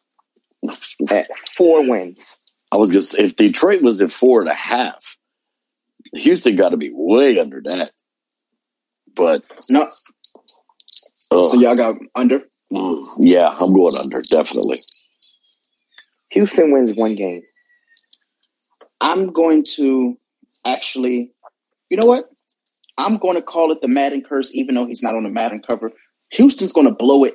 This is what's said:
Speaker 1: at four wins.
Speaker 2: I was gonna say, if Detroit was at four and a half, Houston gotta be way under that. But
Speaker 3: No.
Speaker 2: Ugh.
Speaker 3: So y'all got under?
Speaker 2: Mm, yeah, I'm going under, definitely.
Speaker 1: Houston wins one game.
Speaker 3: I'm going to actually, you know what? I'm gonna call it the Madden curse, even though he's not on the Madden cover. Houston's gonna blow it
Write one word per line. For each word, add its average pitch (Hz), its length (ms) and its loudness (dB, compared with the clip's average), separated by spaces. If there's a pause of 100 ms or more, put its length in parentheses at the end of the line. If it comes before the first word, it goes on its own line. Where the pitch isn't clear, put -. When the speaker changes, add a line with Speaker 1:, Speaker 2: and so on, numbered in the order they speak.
(1120)
Speaker 1:
at - 180 0 (280)
four 165 300 4
wins. 92 520 -6 (320)
Speaker 2:
I - 60 0
was 104 160 2
gonna 95 100 4
say, 101 220 0
if 95 100 -2
Detroit 165 480 2
was 113 180 2
at 92 120 0
four 123 280 4
and 85 80 -2
a 73 60 -2
half, - 640 -8 (960)
Houston 175 400 2
gotta 87 220 2
be 73 180 -6
way 107 460 2
under 69 240 -6
that. 85 260 -6 (1300)
But - 280 0 (240)
Speaker 3:
No. - 220 2 (1400)
Speaker 2:
Ugh. 87 180 4
Speaker 3:
So - 40 2
y'all 120 200 4
got 117 220 -2 (180)
under? 127 300 0 (280)
Speaker 2:
Mm, 92 320 -6 (140)
yeah, 87 300 6 (100)
I'm 90 160 0
going 90 220 4
under, 67 260 -8
definitely. - 580 -2 (1500)
Speaker 1:
Houston 190 400 2
wins 127 200 2
one 110 220 -2
game. 92 260 -8 (1600)
Speaker 3:
I'm 180 320 -2
going 160 320 2 (120)
to 131 420 -2 (480)
actually, 123 640 -6 (560)
you 180 80 -4
know 214 80 2
what? 247 240 2 (720)
I'm 196 180 -2
gonna 185 240 -2
call 165 320 -2
it 156 80 -8
the 135 80 -2
Madden 139 340 0
curse, 135 320 -6
even 131 200 -4
though 123 100 -2
he's 120 180 -10
not 110 120 -4
on 113 80 -4
the 104 80 -8
Madden 107 360 -6
cover. 113 240 -6 (420)
Houston's 233 380 4
gonna 135 240 2
blow 135 300 4
it 123 100 0